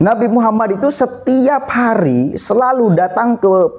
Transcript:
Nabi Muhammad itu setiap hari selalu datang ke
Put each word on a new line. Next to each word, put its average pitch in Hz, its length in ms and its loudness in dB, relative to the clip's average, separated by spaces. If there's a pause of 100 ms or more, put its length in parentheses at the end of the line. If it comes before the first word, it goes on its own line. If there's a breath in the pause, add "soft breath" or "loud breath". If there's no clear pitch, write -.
Nabi 226 240 2
Muhammad 220 480 0
itu 269 160 0
setiap 262 800 -2
hari 185 640 0
selalu 247 560 0
datang 202 480 0
ke 185 400 2